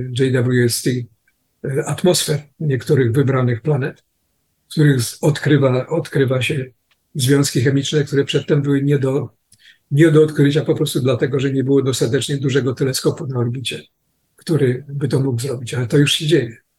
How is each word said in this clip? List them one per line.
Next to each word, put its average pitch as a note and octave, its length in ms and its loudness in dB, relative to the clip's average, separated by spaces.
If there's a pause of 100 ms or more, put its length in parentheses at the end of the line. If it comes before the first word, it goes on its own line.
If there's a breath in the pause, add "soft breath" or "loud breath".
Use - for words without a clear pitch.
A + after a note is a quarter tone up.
(180)
J B2+ 280 2
W B2 180 2
S A#2+ 180 -2
T, C#3 80 0 (720)
e, C#3+ 220 -4
atmosfer D3+ 560 0 (180)
niektórych C3+ 520 0
wybranych B2 500 0
planet, C#3+ 420 -4 (640)
w - 20 -20
których C#3+ 320 4
z-, - 180 -8
odkrywa, C3+ 640 2
odkrywa C3+ 560 -2
się C#3 220 -4 (500)
związki C#3 460 2
chemiczne, C#3 440 0
które C#3 200 0
przedtem D3 380 0
były C#3+ 200 0
nie C#3+ 160 2
do, C3 320 -2 (600 soft breath)
nie D#3 200 6
do D3+ 120 8
odkrycia D3 420 2
po D#3 100 0
prostu D3+ 260 -2
dlatego, B2+ 400 0
że C3+ 120 -2
nie C3+ 120 -2
było C#3 180 2
dostatecznie C3+ 540 -2
dużego C3 380 -2
teleskopu C#3+ 520 -2
na B2+ 120 -4
orbicie, A#2+ 440 -4 (540)
który C#3 520 0
by C#3+ 200 -6
to C3+ 120 0
mógł C3 200 -2
zrobić, B2 340 -8
ale B2 120 -4
to D3 120 2
już C#3+ 140 4
się - 140 -4
dzieje. C3 300 0 (220)